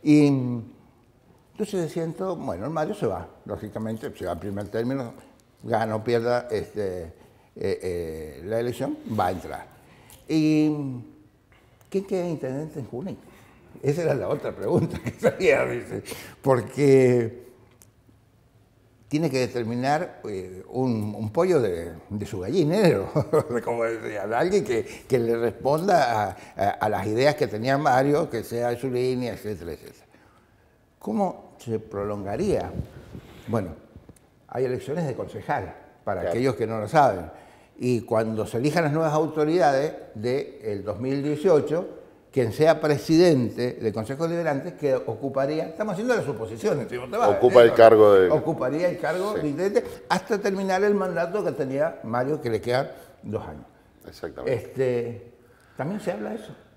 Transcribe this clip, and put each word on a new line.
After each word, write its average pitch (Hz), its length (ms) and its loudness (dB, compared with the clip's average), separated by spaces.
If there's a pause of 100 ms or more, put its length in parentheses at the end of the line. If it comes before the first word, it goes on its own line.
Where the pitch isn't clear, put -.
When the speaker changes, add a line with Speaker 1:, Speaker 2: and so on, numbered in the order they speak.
Speaker 1:
Y, 147 260 8
mm, 123 320 -2 (880)
entonces 185 400 -4
siento, 170 420 -4
bueno, 113 300 -8
el 139 80 -6
Mario 165 220 -2
se 151 120 -4
va, 92 220 -4 (160)
lógicamente, 110 720 -8
se - 80 -10
va 87 80 -4
en 87 80 -6
primer 98 280 -8
término, 120 440 -4 (500)
gana 110 320 0
o 107 80 -4
pierda, 120 480 0
este, 95 520 -4
eh, 82 100 -12 (420)
eh, 80 920 -6
la 110 120 -2
elección, 131 380 -4 (200)
va 95 100 2
a 90 40 2
entrar. 80 360 -10 (600)
¿Y 156 460 2 (1160)
quién 196 140 -2
queda 185 220 -4
intendente 147 540 -6
en 110 60 -10
Junín? 143 320 -10 (640)
Esa 147 200 0
era 151 120 2
la 101 140 -2
otra 127 280 -4
pregunta 101 420 0
que - 120 -6
<laughs> - 100 -16
salía, 147 460 2
dice, 120 360 -6 (380)
porque 127 1000 4 (1700)
tiene 156 220 0
que 131 100 0
determinar, 123 840 -2
eh, 92 440 -10
un, 113 440 -2
un 107 160 -6
pollo 170 300 2
de, 85 320 -2 (160)
de 101 180 -6
su 98 140 -8
gallinero, 151 720 2
<laughs> 135 520 0
como 117 200 -2
decía, 113 380 -6
alguien 147 420 0
que, - 420 -4
que 127 120 2
le 117 180 2
responda 127 920 2
a, - 60 -12 (200)
a, 101 140 2
a - 180 -2
las 101 180 -2
ideas 127 280 4
que 147 120 0
tenía 110 300 0
Mario, 143 540 2
que 113 120 -4
sea 120 340 -2
su 135 140 -6
línea, 123 440 -2
etcétera, 85 380 -10
etcétera. - 340 -18 (920)
¿Cómo 208 600 -4
se 110 200 -6
prolongaría? 101 920 -4 (800)
Bueno, 107 220 -2 (800)
hay 127 160 -4
elecciones 135 420 -4
de 123 80 -4
concejal, 101 600 -6 (300)
para 95 180 -4
Speaker 2:
Claro. 92 80 -2
Speaker 1:
aquellos 120 260 0
que 113 100 -2
no 110 140 -4
lo 104 80 -6
saben. 104 420 4 (480)
Y 123 240 0
cuando 110 440 -2
se 120 120 -6
elijan 151 260 0
las 143 80 0
nuevas 156 200 0
autoridades 156 800 2 (220)
del 110 720 -6
dos 101 160 -6
mil 135 220 -2
dieciocho, 151 760 2 (340)
quien 117 200 2
sea 156 280 4
presidente 143 920 4
del 110 180 -2
Consejo 131 340 -4
Deliberante, 165 480 -2
que 135 200 0
ocuparía, 135 720 -2
estamos 214 260 -6
haciendo 233 220 -2
las 180 100 0
suposiciones, 117 640 -4
si 120 80 -8
no 123 120 -8
te 202 100 -6
vas, 240 100 4
Speaker 2:
Ocupa 120 340 8
Speaker 1:
¿eh? 117 40 12
Speaker 2:
el 113 80 6
cargo 107 400 12
de 92 160 8
Speaker 1:
Ocuparía 151 580 0
el - 100 -4
cargo 185 360 -4
Speaker 2:
Sí. 170 80 -4
Speaker 1:
de 151 60 -2
intendente 196 360 0 (240)
hasta 190 300 -2
terminar 196 440 -2
el 208 120 2
mandato 185 500 -2
que 165 80 -2
tenía 139 520 -4
Mario, 131 360 -2
que 131 100 -4
le 110 100 -2
quedan 127 280 0 (340)
dos 107 240 -6
años. 76 180 -16 (440)
Speaker 2:
Exactamente. 131 460 -6
Speaker 1:
Este, 117 800 -4 (440)
¿también 175 240 -6
se 175 120 -6
habla 208 180 -8
de 220 60 -8
eso? 214 160 -14 (240)